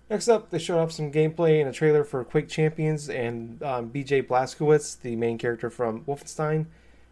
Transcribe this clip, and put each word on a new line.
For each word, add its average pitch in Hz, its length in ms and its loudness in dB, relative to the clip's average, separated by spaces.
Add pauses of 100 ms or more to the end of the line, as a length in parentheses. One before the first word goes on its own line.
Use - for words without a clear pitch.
(100)
next 214 180 -2
up, 220 200 4
they 165 100 -2
showed 170 200 -2
off 160 120 2
some 151 220 -6
gameplay 156 480 4
and 139 80 0
a 123 40 -6
trailer 151 300 4
for 131 220 -4
Quake 156 240 -2
Champions 156 640 -2
and, 117 520 -6
um, 123 260 -4
B 139 160 -6
J 135 180 2
Blazkowicz, 147 800 2
the 120 160 -6
main 117 200 0
character 120 320 -2
from 117 360 -4
Wolfenstein. 156 600 -4 (460)